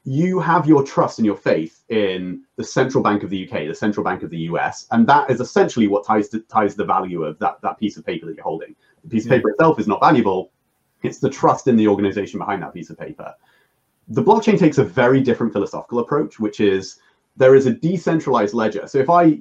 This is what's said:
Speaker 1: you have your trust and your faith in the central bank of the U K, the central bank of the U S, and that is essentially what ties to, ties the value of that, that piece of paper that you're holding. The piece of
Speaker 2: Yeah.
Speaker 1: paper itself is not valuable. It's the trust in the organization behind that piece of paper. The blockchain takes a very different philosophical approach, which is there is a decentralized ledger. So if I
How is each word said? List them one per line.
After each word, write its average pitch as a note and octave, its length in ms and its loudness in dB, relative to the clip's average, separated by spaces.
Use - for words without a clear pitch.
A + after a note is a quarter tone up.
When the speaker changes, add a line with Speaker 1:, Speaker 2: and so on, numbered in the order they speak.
Speaker 1:
you F3 300 -2
have D#3+ 300 0
your C#3+ 160 6
trust C#3 340 -2
and A2+ 80 0
your G2+ 100 0
faith - 520 -4
in F#2 520 -4
the - 80 -10
central C3 400 -2
bank G#2 220 0
of F2+ 60 -12
the F#2+ 80 -6
U F#2 100 -10
K, - 180 -6
the D#2+ 80 -8
central G#2 300 -4
bank F#2 180 -4
of - 80 -10
the E2+ 80 -10
U E2+ 60 -4
S, - 360 -6
and A#2 160 4
that C#3+ 200 4
is B2 120 0
essentially B2 480 0
what G2+ 180 0
ties G#2+ 220 0
to, A2 100 -10
ties G#2 380 -2
the G2+ 80 -4
value F2+ 400 -2
of D2+ 160 -8
that, - 220 -4
that G2 140 -6
piece - 200 -6
of - 100 -14
paper E2+ 200 -8
that E2 100 -12
you're - 80 -20
holding. E2 320 -8
The - 80 -20
piece A2+ 140 -2
of A#2+ 80 0
Speaker 2:
Yeah. B2+ 60 4
Speaker 1:
paper G#2+ 120 2
itself D#3+ 300 2
is G2+ 80 -2
not G2 100 0
valuable. G#2 540 2
It's - 160 -8
the C3 100 -2
trust - 380 0
in A#2+ 100 4
the G#2+ 120 4
organization G2 500 -2
behind F#2 240 -6
that D2 100 -14
piece E2+ 160 -16
of E2 80 -18
paper. - 380 -16
The A#2+ 160 -4
blockchain G#3+ 340 4
takes D#3+ 220 4
a B2+ 60 4
very C3 360 2
different A#2 320 -2
philosophical - 460 -6
approach, D3 400 -4
which G#2+ 220 -6
is F#2+ 400 0
there C3+ 200 8
is C3+ 100 6
a A#2 80 0
decentralized D#3 800 -2
ledger. A2 320 -2
So - 120 -2
if - 120 0
I F3 200 6